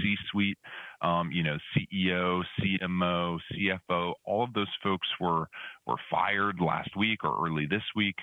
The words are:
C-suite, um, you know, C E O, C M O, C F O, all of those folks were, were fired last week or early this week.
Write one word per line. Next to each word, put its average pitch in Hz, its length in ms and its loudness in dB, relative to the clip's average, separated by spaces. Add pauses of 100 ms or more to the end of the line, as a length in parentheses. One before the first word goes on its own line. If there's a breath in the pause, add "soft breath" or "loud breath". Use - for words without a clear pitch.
C-suite, 101 560 0 (440 loud breath)
um, 85 280 2
you 82 140 2
know, 76 140 0 (160)
C - 180 2
E 92 220 2
O, 90 280 2 (160)
C 95 240 0
M 90 220 0
O, 87 340 2 (140)
C 98 180 0
F 92 200 -2
O, 87 240 0 (100)
all 104 220 0
of 123 80 -6
those 101 280 0
folks 98 280 0 (100)
were, 82 300 2 (360 loud breath)
were 62 120 0 (120)
fired 98 520 0
last 80 340 0
week 107 300 0
or 69 200 2
early 78 200 0
this 101 180 0 (140)
week. 101 260 2